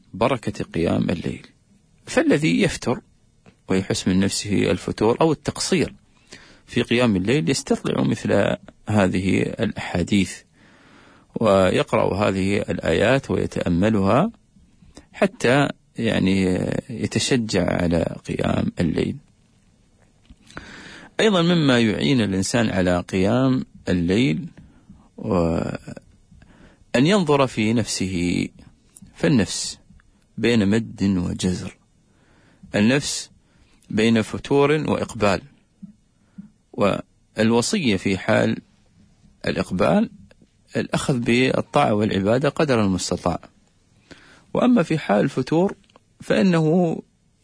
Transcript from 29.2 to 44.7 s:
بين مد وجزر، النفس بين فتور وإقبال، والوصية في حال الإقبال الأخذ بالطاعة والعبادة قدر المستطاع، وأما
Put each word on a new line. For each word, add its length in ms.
بين 320
مد 340
وجزر، 760
النفس 560
بين 320
فتور 500
وإقبال، 720
والوصية 1200
في 200
حال 400
الإقبال 600
الأخذ 440
بالطاعة 720
والعبادة 560
قدر 320
المستطاع، 580
وأما 300